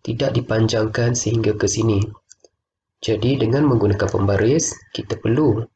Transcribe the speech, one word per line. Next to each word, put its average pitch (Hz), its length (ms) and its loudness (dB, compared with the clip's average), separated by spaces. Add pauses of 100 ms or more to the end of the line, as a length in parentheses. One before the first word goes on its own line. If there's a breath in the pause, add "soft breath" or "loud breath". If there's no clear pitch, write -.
tidak 120 320 -4
dipanjangkan 113 800 0
sehingga 110 400 0
ke 104 160 0
sini. 110 320 0 (1040)
Jadi, 113 320 0
dengan 131 320 2
menggunakan 101 400 2
pembaris, 101 640 0 (240)
kita - 240 -8
perlu 117 400 2 (140)